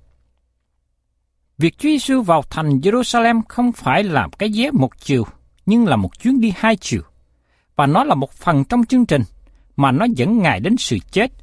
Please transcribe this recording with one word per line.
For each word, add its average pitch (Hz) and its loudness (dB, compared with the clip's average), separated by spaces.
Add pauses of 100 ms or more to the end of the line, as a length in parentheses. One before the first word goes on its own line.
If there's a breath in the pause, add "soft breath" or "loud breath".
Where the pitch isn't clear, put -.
(1600)
Việc 160 0
Chúa 285 -2
Giêsu 269 0
vào 165 2
thành 151 0
Jerusalem 226 0
không 247 -2
phải 160 -2
là 139 0 (100)
cái 214 -2
vé 240 -2
một 135 0
chiều, 123 -2 (400)
nhưng 226 2
là 143 2
một 95 -4
chuyến 254 0
đi 220 0
hai 220 2
chiều. - -6 (720)
Và 143 2
nó 165 2
là 202 0
một 139 -4
phần 143 0
trong 240 0
chương 247 2
trình 139 0 (540)
mà 139 2
nó 175 0 (100)
dẫn 180 0
Ngài 143 0
đến 190 0
sự - -4 (120)
chết, 226 -2 (100)